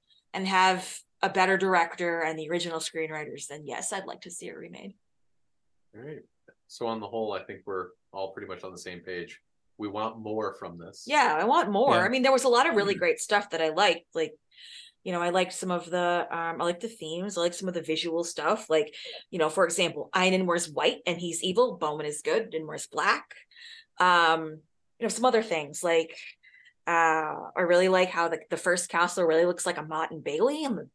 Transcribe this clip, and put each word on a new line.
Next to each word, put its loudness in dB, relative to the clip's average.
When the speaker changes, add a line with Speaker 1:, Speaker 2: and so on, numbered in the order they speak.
Speaker 1:
and -4
have 2
a 0
better 4
director 2
and -2
the -8
original -4
screenwriters, -8
then -14
yes, -6
I'd -6
like -12
to -16
see -12
it -14
remade. -16
Speaker 2:
All -16
right. -14
So -6
on -2
the -8
whole, -4
I -6
think -14
we're -6
all -8
pretty -12
much -12
on -12
the -16
same -12
page. -10
We -6
want -6
more -4
from -12
this. -18
Speaker 1:
Yeah, 2
I 2
want 2
more. 4
Speaker 3:
Yeah. 4
Speaker 1:
I 2
mean, 2
there 6
was 4
a 4
lot 6
of 2
really 2
Speaker 2:
Mm. -4
Speaker 1:
great 0
stuff 0
that -2
I 2
liked. 2
Like, -4
you -6
know, -2
I 0
liked 2
some -6
of -2
the, 0
um, -4
I 0
liked -2
the -6
themes. -8
I -2
liked 0
some -6
of -4
the -4
visual -2
stuff. -2
Like, 2
you -6
know, 2
for 2
example, -2
Einan 4
wears 0
white 0
and -2
he's -6
evil. 2
Bowman -4
is -6
good -2
and -6
wears -10
black. -2
Um, 4
you -4
know, 0
some 0
other 6
things. -4
Like, 2
uh, 2
I 2
really 6
like 4
how 0
the, -4
the -2
first 0
castle 2
really 6
looks -2
like -2
a -6
Motte -4
and -12
Bailey, 0
and -2
the -10